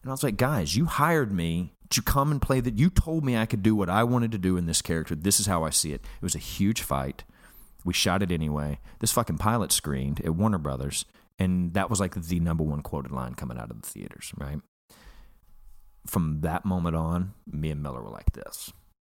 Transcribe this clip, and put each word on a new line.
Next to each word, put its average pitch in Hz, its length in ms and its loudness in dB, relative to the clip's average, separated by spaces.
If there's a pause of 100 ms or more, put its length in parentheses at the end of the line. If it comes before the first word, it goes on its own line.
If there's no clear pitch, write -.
And 131 80 -8
I - 20 -4
was 131 120 -4
like, 110 120 2
"Guys, 107 380 2
you 156 120 4
hired 151 460 2
me 85 420 -2 (160)
to 113 120 0
come 143 300 4
and 139 100 0
play 131 180 2
that. 120 160 0
You 156 140 6
told 160 340 2
me 123 120 2
I 110 100 2
could 104 160 -2
do 110 140 6
what 95 120 2
I 101 140 4
wanted 120 300 2
to 107 60 -4
do 92 180 4
in 87 100 0
this 82 160 0
character. 80 320 -2
This 90 240 2
is 101 80 0
how 87 160 2
I 78 80 -2
see 76 220 0
it." 67 100 -6
It - 200 -12
was 92 120 -2
a - 60 -6
huge 104 420 0
fight. 67 400 -4 (640)
We 90 100 0
shot 95 280 4
it 90 100 0
anyway. 73 480 -2 (180)
This - 140 0
fucking 92 260 0
pilot 104 320 0
screened 69 540 -2
at 82 100 0
Warner 101 240 2
Brothers. 71 460 -4 (340)
And 90 340 2
that 95 160 0
was, 104 120 0
like, 90 160 -2
the 85 220 -2
number 82 260 2
one 73 180 -2
quoted 67 300 -6
line 62 220 -6
coming 60 240 -8
out 57 120 -10
of 55 100 -12
the - 80 -12
theaters, - 480 -14
right? 71 240 -6 (1500)
From 78 340 0
that 82 240 -2
moment 85 320 0
on, 87 380 0 (120)
me 76 240 -4
and 73 120 -4
Miller 64 200 -8
were 52 80 -12
like - 220 0
this. - 400 -12 (280)